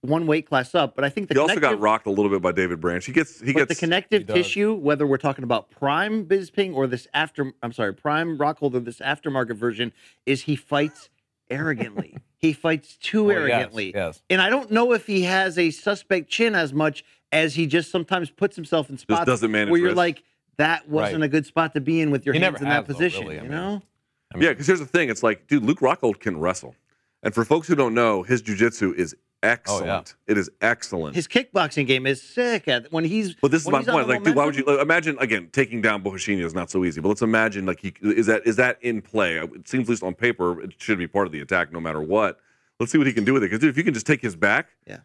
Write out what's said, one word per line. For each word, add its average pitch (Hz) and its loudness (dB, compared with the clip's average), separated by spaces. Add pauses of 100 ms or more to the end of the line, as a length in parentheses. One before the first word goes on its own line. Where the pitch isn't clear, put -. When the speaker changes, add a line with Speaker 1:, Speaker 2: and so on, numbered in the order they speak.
Speaker 1:
one 156 0
weight 151 0
class 131 0
up, 147 0
but 135 0
I 139 0
think 196 -6
the - -2
Speaker 2:
He 135 6
also 165 4
got 160 0
Speaker 1:
connective 113 2
Speaker 2:
rocked 107 2
a - -2
little 101 2
bit 95 0
by 90 2
David 87 0
Branch. 87 -2
He 131 -10
gets, 156 0
he 123 -2
Speaker 1:
but 151 2
Speaker 2:
gets - -
Speaker 1:
the - -4
connective 190 0
Speaker 3:
He 95 -14
does. 180 -4
Speaker 1:
tissue, 202 0
whether 147 0
we're 135 2
talking 135 -4
about 117 -2
Prime 185 -2
Bisping 190 -2
or 135 0
this 123 -6
after, 143 -2 (100)
I'm 117 -6
sorry, 104 -2
Prime 156 -2
Rockhold 147 -2
or 127 0
this 120 -12
aftermarket 135 -4
version, 113 -4 (340)
is 131 0
he 147 -2
fights 147 -4 (400)
arrogantly. 131 -6
Speaker 3:
<laughs> - -20 (160)
Speaker 1:
He 160 2
fights 160 -4
too 214 0
Speaker 3:
Oh, 202 4
yes, 190 2
Speaker 1:
arrogantly. 113 0
Speaker 3:
yes. 87 -4
Speaker 1:
And 185 4
I 196 4
don't 254 0
know 240 4
if - -2
he 190 2
has 185 0
a 170 4
suspect 196 -2
chin 226 0
as 151 0
much 151 0 (260)
as 156 2
he 160 0
just 160 0
sometimes 175 -2
puts - -2
himself 156 -2
in 139 -10
Speaker 2:
Just - -16
Speaker 1:
spots - 0
Speaker 2:
doesn't 113 2
manage 107 2
Speaker 1:
where 170 6
you're 175 2
Speaker 2:
risks. 175 0
Speaker 1:
like, 175 0 (340)
that 156 0
wasn't 156 0
Speaker 3:
Right. 151 2
Speaker 1:
a - 0
good 143 0
spot 165 0
to 151 0
be 160 0
in 151 2
with 131 0
your 143 0
Speaker 3:
He 160 2
Speaker 1:
hands 180 2
Speaker 3:
never 139 -6
Speaker 1:
in 135 -2
that 143 2
Speaker 3:
has, 104 -4
though, 143 -6
Speaker 1:
position, 160 -2
Speaker 3:
really, 156 -10
I - -12
Speaker 1:
you - -12
Speaker 3:
mean. 147 -8
Speaker 1:
know? 190 -6 (520)
Speaker 3:
I - -8
mean - 2
Speaker 2:
Yeah, 135 0
'cause 135 -6
here's 180 2
the 143 -10
thing. 165 0
It's 110 -4
like, 110 0
dude, 139 2
Luke 123 2
Rockhold 131 2
can 87 -4
wrestle. 80 -4 (480)
And 107 -4
for 113 0
folks 160 2
who 170 4
don't 123 2
know, 110 2
his 117 0
jujitsu 107 0
is 82 -4 (300)
Speaker 3:
Oh, 104 4
yeah. 117 4
Speaker 2:
excellent. 95 -4 (140)
It 104 4
is 87 -2 (120)
excellent. 92 -2
Speaker 1:
His 170 -4
kickboxing 170 0
game 131 2
is 135 -2
sick. 240 -2
At, 123 -2
when 165 0
he's 190 -2
Speaker 2:
But 143 0
this 156 2
is 147 -8
Speaker 1:
when 185 0
Speaker 2:
my - 2
Speaker 1:
he's - -4
on 233 0
Speaker 2:
point. - 2
Speaker 1:
the 127 0
Speaker 2:
Like, 202 -4
dude, 277 2
why 143 4
would 147 0
Speaker 1:
momentum 139 -2
Speaker 2:
you, 143 4
like, 139 2
imagine, 160 0
again, 110 -2
taking 117 -2
down 104 2
Bohoshinia 95 -2
is 82 -6
not 87 -6
so 92 0
easy, 80 -2
but 85 0
let's 104 0
imagine, 110 0
like, 90 -4
he, 92 -10 (100)
is 107 2
that, 107 2
is 113 2
that 123 0
in 117 -4
play? 90 -2
It 80 -10
seems, 123 -2
at 117 -4
least 110 -2
on 92 -4
paper, 90 -2
it 92 -14
should 110 -2
be 87 -6
part 101 0
of 80 -10
the 76 -10
attack 80 -2
no 82 -8
matter 78 -6
what. 92 0 (400)
Let's 117 -4
see 160 6
what 135 4
he 127 0
can 107 0
do 123 2
with 131 4
it. 95 0
'Cause, 104 -2
dude, 147 4
if 123 -4
you 160 0
can 185 0
just 110 -6
take 147 0
his 101 -6
back, 104 2 (180)
Speaker 1:
Yeah. 98 -18